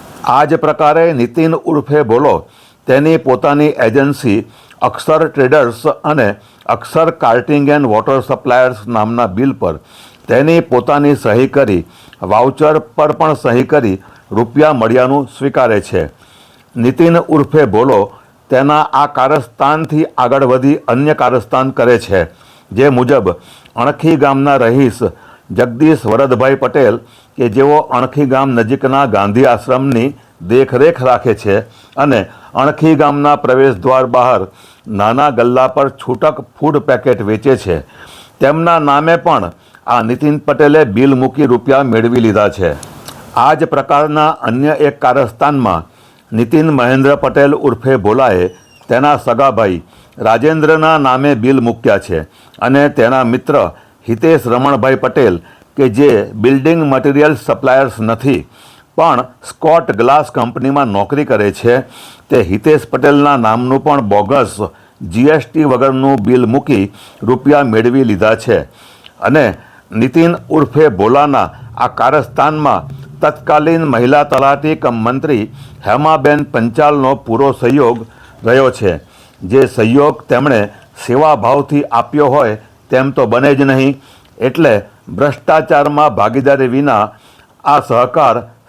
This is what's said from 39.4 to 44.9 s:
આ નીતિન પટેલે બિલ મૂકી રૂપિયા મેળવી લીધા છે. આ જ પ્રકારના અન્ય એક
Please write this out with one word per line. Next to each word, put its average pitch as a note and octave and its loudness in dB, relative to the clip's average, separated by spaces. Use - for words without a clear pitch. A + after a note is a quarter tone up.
આ A#2+ 0
નીતિન B2+ -2
પટેલે D3+ 2
બિલ B2+ 2
મૂકી C3 -2
રૂપિયા C3 0
મેળવી A#2 0
લીધા G#2 2
છે. F2 -4
આ C3+ 2
જ E3 -4
પ્રકારના D3+ 0
અન્ય C3 -2
એક C#3+ -2